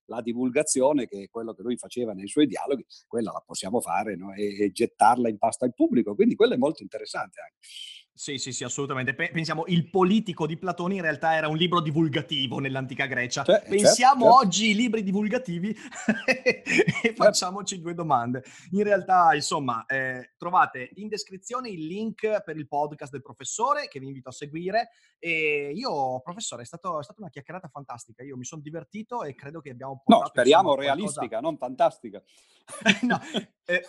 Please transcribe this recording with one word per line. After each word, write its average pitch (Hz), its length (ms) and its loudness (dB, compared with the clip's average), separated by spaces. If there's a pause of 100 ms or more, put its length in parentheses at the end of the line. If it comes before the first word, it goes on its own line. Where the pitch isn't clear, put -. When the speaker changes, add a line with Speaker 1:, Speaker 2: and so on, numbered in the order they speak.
Speaker 1:
la 110 160 -8
divulgazione, 127 840 0
che 98 160 -10
è 92 60 -16
quello 113 260 -10
che 92 80 -18
lui 120 140 -4
faceva 110 360 -8
nei 98 140 -10
suoi 151 180 2
dialoghi, 107 400 -4 (220)
quella 110 240 -4
la 82 120 -10
possiamo 98 360 -4
fare, 98 360 -4
no? 95 180 -12
E, 101 320 -4
e 98 60 0
gettarla 117 580 4
in 107 80 -4
pasto 113 280 0
al 127 100 0
pubblico, 123 400 2
quindi 214 200 4
quello 226 200 4
è - 20 -2
molto 143 240 0
interessante 107 600 -12
anche. - 160 -20 (640)
Speaker 2:
Sì, 143 180 -8
sì, 127 140 -8
sì, 127 140 -6
assolutamente. 131 480 -4
Pe-, 170 180 -4
pensiamo, 160 360 -4
Il 175 220 2
politico 185 560 2
di 160 120 -4
Platone 180 380 -4
in 190 60 -4
realtà 160 340 2
era 156 120 0
un 156 80 -2
libro 175 240 2
divulgativo 143 800 -2
nell'antica 135 460 -4
Grecia. 127 400 -4
Speaker 1:
Cioè, 196 140 6
certo, - 100 -14
Speaker 2:
Pensiamo 240 560 6
Speaker 1:
certo. 226 140 12
Speaker 2:
oggi 202 280 2
ai 208 80 4
libri 220 280 0
divulgativi 202 720 -2
<laughs> - 540 -4 (160)
e 240 220 0
Speaker 1:
Certo. - 480 2 (100)
Speaker 2:
facciamoci 190 560 2
due 170 140 -6
domande. 131 500 0 (280)
In 196 120 2
realtà, 185 520 6
insomma, 139 500 -2
eh, 131 520 -4
trovate 156 580 0
in 208 120 -12
descrizione 214 640 -8
il 165 160 -8
link 214 580 -4
per 156 140 -10
il 147 100 -10
podcast 147 460 -6
del 139 80 -10
professore, 262 640 -4
che - 120 -14
vi 135 80 -12
invito 135 200 -14
a 127 60 -14
seguire. 180 560 -4 (280)
E 151 560 -2
io, 147 480 -4
professore, 170 420 -12
è - 20 -16
stato, 165 340 -8
è 147 40 -8
stata - 180 -20
una 180 80 -14
chiacchierata 156 400 -16
fantastica. 127 540 -18
Io 139 120 -14
mi 123 80 -10
sono 156 180 -14
divertito 170 600 -12
e 143 100 -10
credo 151 280 -16
che 143 80 -16
abbiamo 131 240 -12
Speaker 1:
No, 127 100 -18
Speaker 2:
portato, - 280 6
Speaker 1:
speriamo 151 400 6
Speaker 2:
insomma, 139 160 0
qualcosa 151 340 -2
Speaker 1:
realistica, 113 180 -6
non 156 180 -4
fantastica. 127 640 -2 (480)
Speaker 2:
<laughs> - 320 0
No, 240 180 0 (460)
eh, 180 240 -2